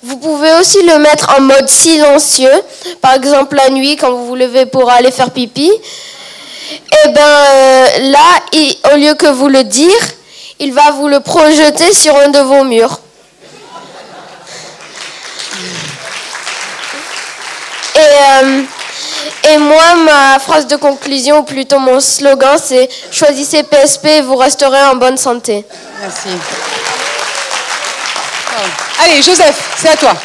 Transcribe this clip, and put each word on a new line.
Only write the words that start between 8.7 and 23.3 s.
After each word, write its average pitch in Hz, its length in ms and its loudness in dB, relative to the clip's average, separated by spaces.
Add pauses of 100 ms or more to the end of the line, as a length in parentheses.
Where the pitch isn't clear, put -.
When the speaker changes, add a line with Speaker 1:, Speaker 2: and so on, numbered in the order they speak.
Speaker 1:
au 294 40 4
lieu 294 180 2
que 302 100 0
vous 277 240 2
le 262 160 2
dire, 277 260 2 (680)
il 277 120 -6
va 294 200 4
vous 285 180 -4
le 285 100 2
projeter 302 760 2
sur 302 220 2
un 285 140 4
de 285 100 2
vos 269 240 2
murs. 226 380 0 (4000)
Et, 294 40 4
euh, 277 640 4 (840)
et 302 80 4
moi, 311 380 4
ma 285 440 4
phrase 294 280 -2
de 285 100 -2
conclusion, 277 640 0
ou 285 40 -2
plutôt 269 360 -2
mon 262 200 2
slogan, 277 640 2
c'est « 254 240 0 (240)
Choisissez 294 520 0